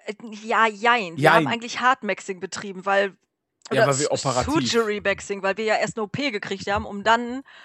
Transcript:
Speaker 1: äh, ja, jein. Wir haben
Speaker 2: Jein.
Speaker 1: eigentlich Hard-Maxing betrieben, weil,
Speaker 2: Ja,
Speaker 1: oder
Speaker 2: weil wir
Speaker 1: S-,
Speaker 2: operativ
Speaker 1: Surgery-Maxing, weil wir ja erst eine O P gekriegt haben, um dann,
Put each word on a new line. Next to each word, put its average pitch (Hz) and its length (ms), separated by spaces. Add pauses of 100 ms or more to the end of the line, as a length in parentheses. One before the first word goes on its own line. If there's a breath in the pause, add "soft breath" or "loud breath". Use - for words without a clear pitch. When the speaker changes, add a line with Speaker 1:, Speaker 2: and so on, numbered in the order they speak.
Speaker 1:
äh, 214 80 (300)
ja, 226 240
jein. 208 500
Wir 156 160
haben 165 120
Speaker 2:
Jein. 233 80
Speaker 1:
eigentlich 233 280
Hard-Maxing 208 580
betrieben, 185 460
weil, 196 320 (540)
Speaker 2:
Ja, 135 120
Speaker 1:
oder 139 40
Speaker 2:
weil 139 120
wir 143 120
Speaker 1:
S-, 135 140
Speaker 2:
operativ 220 460
Speaker 1:
Surgery-Maxing, 202 720
weil 190 140
wir 220 80
ja 214 100
erst 202 220
eine 226 60
O 202 40
P 269 240
gekriegt 196 400
haben, 214 140
um 202 180
dann, 240 400 (220 soft breath)